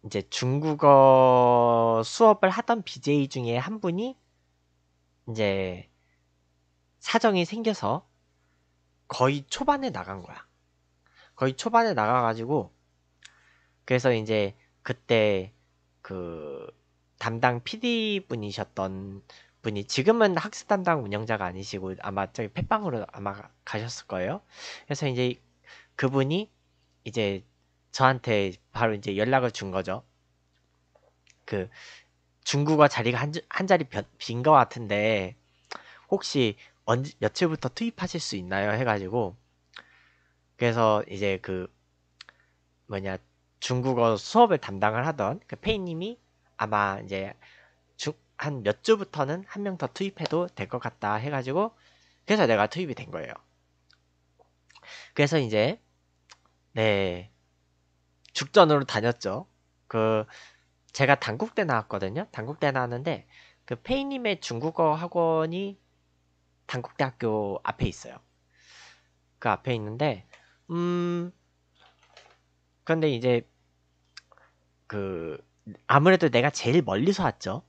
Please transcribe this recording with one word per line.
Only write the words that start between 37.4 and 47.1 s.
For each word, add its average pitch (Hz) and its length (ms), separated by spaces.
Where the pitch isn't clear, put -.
투입하실 185 500
수 - 160
있나요?" 98 380
해가지고, 107 640
그래서 113 520
이제 98 320
그 92 320
뭐냐, 98 300
중국어 123 560
수업을 214 400
담당을 107 500
하던 143 400
그 - 80
페이님이 190 640
아마 104 420
이제 98 340